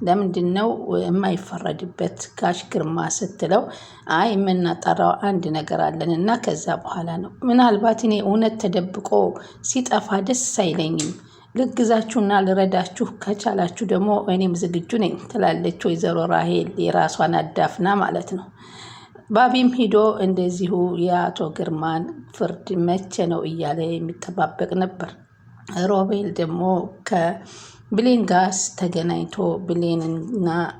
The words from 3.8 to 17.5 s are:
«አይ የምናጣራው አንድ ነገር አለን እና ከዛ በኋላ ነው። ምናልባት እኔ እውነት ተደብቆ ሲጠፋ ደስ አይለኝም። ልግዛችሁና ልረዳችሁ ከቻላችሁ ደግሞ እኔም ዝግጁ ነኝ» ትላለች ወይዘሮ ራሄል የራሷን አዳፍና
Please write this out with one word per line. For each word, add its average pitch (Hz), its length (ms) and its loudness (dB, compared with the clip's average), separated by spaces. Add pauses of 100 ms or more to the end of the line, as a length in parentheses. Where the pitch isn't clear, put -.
«አይ 175 200 2
የምናጣራው 175 920 2
አንድ 196 300 0
ነገር 160 300 -2
አለን 160 300 0
እና 190 260 2
ከዛ 160 280 -4 (120)
በኋላ 170 400 -8
ነው። 185 140 -8 (120)
ምናልባት 233 580 4
እኔ 220 180 2
እውነት 220 400 2
ተደብቆ 185 500 -2 (540)
ሲጠፋ 214 580 0
ደስ 247 220 -2 (140)
አይለኝም። 160 560 0 (420)
ልግዛችሁና 226 760 2 (100)
ልረዳችሁ 190 640 2 (120)
ከቻላችሁ 196 680 -2
ደግሞ 196 260 2 (160)
እኔም 185 280 2
ዝግጁ 170 420 -4
ነኝ» 202 160 0 (120)
ትላለች 175 580 0
ወይዘሮ 170 340 0 (100)
ራሄል 160 500 2
የራሷን 170 580 2
አዳፍና 160 600 0